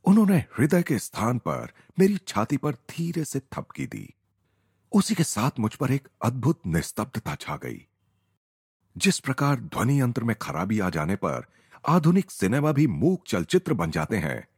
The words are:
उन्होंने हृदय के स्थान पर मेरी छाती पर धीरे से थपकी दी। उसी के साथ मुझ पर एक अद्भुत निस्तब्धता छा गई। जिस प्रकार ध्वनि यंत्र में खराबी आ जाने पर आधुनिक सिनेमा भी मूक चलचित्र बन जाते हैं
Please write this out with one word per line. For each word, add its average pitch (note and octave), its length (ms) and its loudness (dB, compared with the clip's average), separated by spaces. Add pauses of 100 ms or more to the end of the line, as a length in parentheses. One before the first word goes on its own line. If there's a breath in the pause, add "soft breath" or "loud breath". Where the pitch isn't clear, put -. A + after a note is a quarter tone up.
उन्होंने G3 340 6
हृदय D#3 440 2
के C3+ 160 -2
स्थान A#2 400 -2
पर B1 340 -6 (260 soft breath)
मेरी F#3+ 200 4 (100)
छाती G3+ 280 -2
पर D3 180 -4
धीरे E3 500 -8
से C#3 160 -6
थपकी - 460 -10
दी। - 280 -14 (760)
उसी G#3 220 2
के E3+ 100 0
साथ A#2 340 0
मुझ A2 160 -2
पर C3 160 -2
एक C#3 180 -2 (140)
अद्भुत B2+ 440 0
निस्तब्धता - 680 -4
छा D2 220 -10
गई। A#1 320 -12 (1080)
जिस - 220 0
प्रकार C#3 420 0
ध्वनि C3+ 400 0
यंत्र A#2+ 240 0
में A#2 120 0
खराबी G2+ 440 -4
आ F#2 100 0
जाने E2 260 -2
पर C2 300 -4 (420 soft breath)
आधुनिक F3 420 4
सिनेमा C#3 420 0
भी D3 140 4
मूक B2 400 0
चलचित्र D#3 480 0
बन E2 160 -2
जाते D#2+ 260 -2
हैं C2+ 420 -4